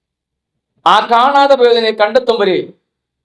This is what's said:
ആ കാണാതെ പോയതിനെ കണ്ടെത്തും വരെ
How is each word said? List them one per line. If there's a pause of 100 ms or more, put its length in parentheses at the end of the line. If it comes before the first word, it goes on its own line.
(880)
ആ
കാണാതെ
പോയതിനെ
കണ്ടെത്തും
വരെ (560)